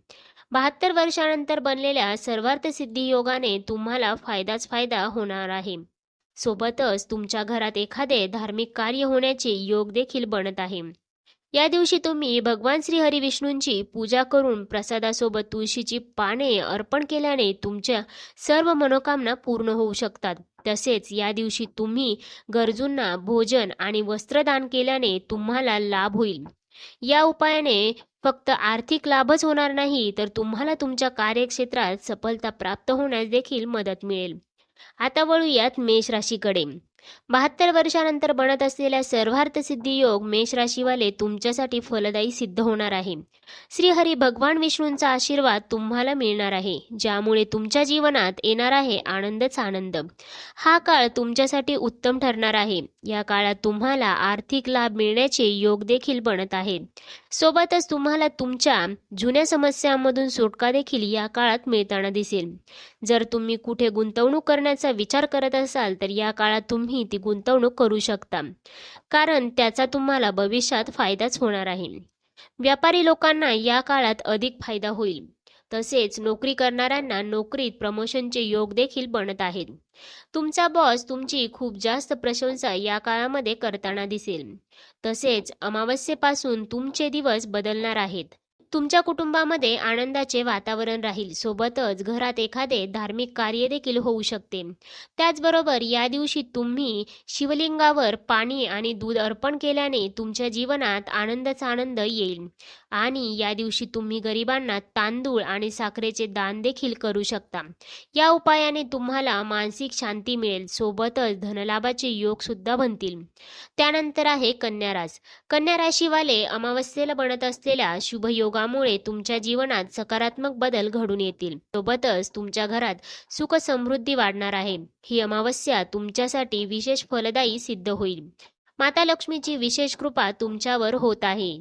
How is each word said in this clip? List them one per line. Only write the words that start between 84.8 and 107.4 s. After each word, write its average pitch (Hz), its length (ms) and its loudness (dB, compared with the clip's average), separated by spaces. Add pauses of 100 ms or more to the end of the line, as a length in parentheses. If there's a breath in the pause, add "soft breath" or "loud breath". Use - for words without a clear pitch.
तसेच 226 460 0 (100)
अमावस्येपासून 254 1040 -2
तुमचे 269 460 -4
दिवस 240 380 0
बदलणार 214 480 -2
आहेत. 190 300 -4 (480)
तुमच्या 311 280 2
कुटुंबामध्ये 311 760 0
आनंदाचे 247 680 -2
वातावरण 226 580 -4
राहील. 196 320 -6
सोबतच 220 720 -4
घरात 240 360 -4
एखादे 233 460 -2
धार्मिक 214 520 -6
कार्य 233 300 0
देखील 262 300 -2
होऊ 233 240 -2
शकते. 202 400 -6 (560 loud breath)
त्याचबरोबर 320 640 2
या 233 260 0
दिवशी 285 340 -2
तुम्ही 240 640 -4 (240 loud breath)
शिवलिंगावर 294 880 2
पाणी 240 500 0
आणि 214 280 -4
दूध 220 240 -4
अर्पण 220 440 -2
केल्याने 285 460 0 (100)
तुमच्या 226 320 -4
जीवनात 233 600 -2
आनंदाचा 254 580 -4
आनंद 247 320 -2
येईल. 190 480 -2 (440 loud breath)
आणि 226 460 -2
या 208 160 0
दिवशी 220 320 -4
तुम्ही 220 340 -6
गरिबांना 220 600 -2
तांदूळ 226 640 -2
आणि 208 280 -4
साखरेचे 220 540 -4
दान 202 360 -4
देखील 254 320 -2
करू 208 300 -2
शकता. 196 380 -6 (540 loud breath)